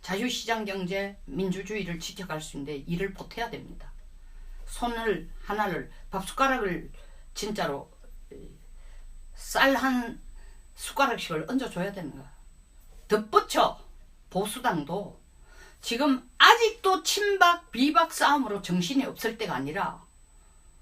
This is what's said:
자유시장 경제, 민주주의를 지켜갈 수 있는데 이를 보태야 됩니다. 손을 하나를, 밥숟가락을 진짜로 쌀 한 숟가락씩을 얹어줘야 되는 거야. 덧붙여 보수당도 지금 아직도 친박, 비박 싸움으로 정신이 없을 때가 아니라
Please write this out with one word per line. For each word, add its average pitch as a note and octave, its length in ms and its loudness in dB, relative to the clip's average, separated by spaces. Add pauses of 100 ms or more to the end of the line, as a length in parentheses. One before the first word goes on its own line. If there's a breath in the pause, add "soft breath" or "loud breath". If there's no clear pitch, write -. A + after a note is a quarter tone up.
자유시장 A3 640 -2
경제, G3 580 -4
민주주의를 F#3 760 -4
지켜갈 E3 420 -8
수 - 160 -12
있는데 C#3+ 200 -6
이를 F3 360 -4
보태야 - 380 -8
됩니다. - 400 -12 (760 soft breath)
손을 A3+ 600 -2 (140)
하나를, F#3+ 480 -2 (200 soft breath)
밥숟가락을 G#3+ 840 0 (420 soft breath)
진짜로 F3 560 -4 (1400 soft breath)
쌀 - 400 4
한 B3 460 2 (560 soft breath)
숟가락씩을 - 720 0
얹어줘야 G3+ 420 -2
되는 E3+ 200 -8
거야. C3 200 -16 (760)
덧붙여 - 760 4 (460)
보수당도 F#3 880 -2 (600 soft breath)
지금 B3+ 580 2
아직도 G#4 640 8
친박, F#4+ 720 4
비박 D#4 400 4
싸움으로 C4+ 500 2
정신이 G#3 420 0
없을 - 320 -4
때가 F#3+ 180 -4
아니라 D3 500 -4 (760)